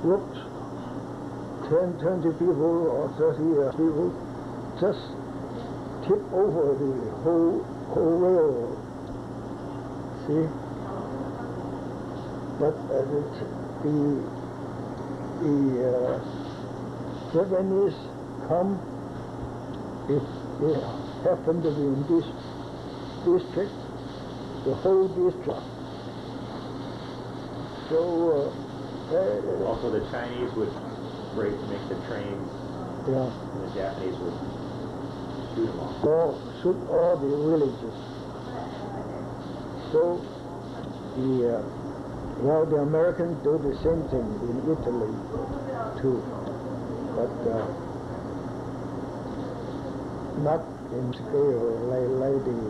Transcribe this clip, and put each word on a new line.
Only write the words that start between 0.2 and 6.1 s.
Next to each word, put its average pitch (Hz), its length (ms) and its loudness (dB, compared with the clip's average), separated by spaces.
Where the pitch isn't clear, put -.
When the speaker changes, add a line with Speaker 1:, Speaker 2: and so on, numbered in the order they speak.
Speaker 1:
ten, 170 320 4
twenty 165 300 4
people 165 580 4
or 139 260 2
thirty, 156 400 4
uh, 135 160 6
people 160 400 4
just 185 200 2
tip - 160 6